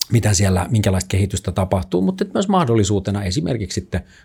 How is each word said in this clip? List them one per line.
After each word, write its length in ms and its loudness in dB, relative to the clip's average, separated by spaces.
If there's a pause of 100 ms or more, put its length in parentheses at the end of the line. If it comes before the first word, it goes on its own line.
(120)
mitä 220 2
siellä, 360 2
minkälaista 380 2
kehitystä 440 -2
tapahtuu, 500 0
mutta 220 0
et 100 -6
myös 140 0
mahdollisuutena 760 2
esimerkiksi 560 -4
sitten 200 -6 (240)